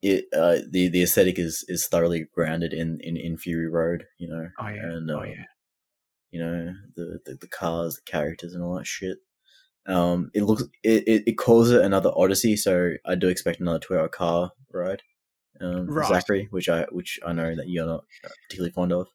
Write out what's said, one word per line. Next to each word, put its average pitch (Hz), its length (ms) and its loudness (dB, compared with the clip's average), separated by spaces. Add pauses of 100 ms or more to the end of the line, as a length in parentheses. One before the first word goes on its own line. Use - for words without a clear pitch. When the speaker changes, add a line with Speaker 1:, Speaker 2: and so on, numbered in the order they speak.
Speaker 1:
it, 98 200 2 (120)
uh, 85 200 6 (120)
the, 90 200 2
the 87 160 2
aesthetic 92 340 4
is, 82 300 -4
is 90 180 -4
thoroughly 85 480 2
grounded 82 380 -2
in, 82 320 -4
in, 82 120 -6
in 82 200 -6
Fury 82 320 -4
Road, 82 360 0 (140)
you 87 100 -12
know, 82 200 -10 (100)
Speaker 2:
Oh, 110 80 -10
yeah. 104 160 -10
Speaker 1:
and, 82 260 -8
Speaker 2:
Oh, 76 120 -4
Speaker 1:
um, 71 80 -10
Speaker 2:
yeah. - 160 -14 (880)
Speaker 1:
you 85 80 -8
know, 85 320 -6 (240)
the, 85 280 -10
the, 67 180 -14
the - 40 -20
cars, 85 480 -4
the - 160 -18
characters, 82 420 -6
and 87 120 -8
all 87 140 -4
that - 100 -10
shit. - 300 -8 (680)
Um, 87 480 0
it 104 80 2
looks, 107 220 2 (180)
it, 110 240 4
it, 107 220 4
it 113 100 0
calls 117 320 6
it 117 120 8
another 98 340 4
Odyssey, 98 400 4
so 90 380 2 (120)
I 90 80 0
do 90 140 2
expect 90 320 -2
another 85 180 0
two-hour 80 300 0
car 85 420 0 (220)
ride. 95 300 -4 (580)
Um, 90 260 -4
Speaker 2:
Right. 147 220 -2
Speaker 1:
Zachary, 98 420 0
which 90 180 -4
I, 85 220 2
which - 340 -8
I 85 80 -4
know 82 220 -2
that 78 140 -8
you're 82 180 -2
not 82 160 -6 (460)
particularly 87 240 -6
fond 90 200 0
of. 90 220 0